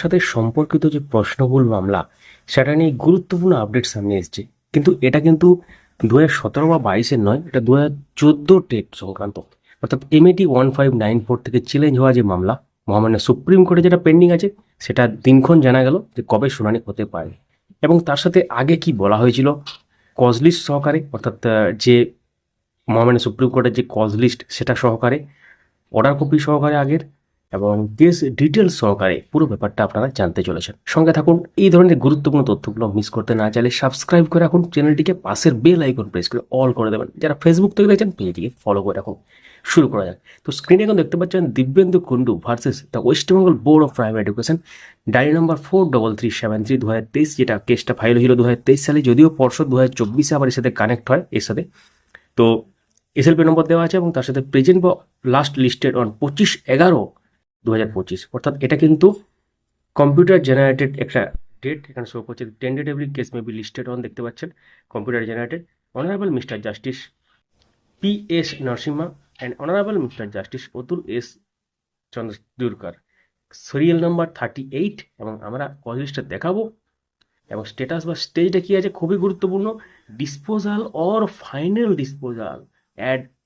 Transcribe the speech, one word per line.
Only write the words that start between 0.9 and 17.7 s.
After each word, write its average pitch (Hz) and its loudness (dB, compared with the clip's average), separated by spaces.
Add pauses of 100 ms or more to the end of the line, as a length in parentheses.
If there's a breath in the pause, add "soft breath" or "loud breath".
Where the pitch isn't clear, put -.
যে 147 -6 (120)
প্রশ্নবহুল 127 0 (100)
মামলা, 95 -2 (520 soft breath)
সেটা 139 2
নিয়ে 160 2
গুরুত্বপূর্ণ 180 0 (100)
আপডেট 110 -2
সামনে 101 -4
এসছে। - -12 (320)
কিন্তু 147 2 (160)
এটা 139 2
কিন্তু 165 4 (580 loud breath)
দু 110 2
হাজার 151 4
সতেরো 143 -2
বা 165 2 (100)
বাইশের 117 0
নয়, 123 0
এটা 135 -2
দু 117 2
হাজার 147 2 (240)
চোদ্দো 147 4
টেট - -4 (140)
সংক্রান্ত, 98 -10 (440 soft breath)
অর্থাৎ 127 -4 (160)
এমএটি 180 6
ওয়ান 131 2
ফাইভ 139 2 (140)
নাইন 110 0
ফোর 120 -2
থেকে 120 -2 (100)
চ্যালেঞ্জ 143 2
হওয়া 131 4
যে 123 4
মামলা, 92 -2 (360)
মহামান্য 107 2
সুপ্রিম 185 4
কোর্টে 180 2
যেটা 175 4
পেন্ডিং 170 6
আছে, 175 0 (320)
সেটা - -2
দিনক্ষণ 131 6
জানা 131 4
গেল 131 2 (200)
যে 123 -6
কবে 110 2
শুনানি 113 -2
হতে 104 -8
পারে। 80 -10 (540)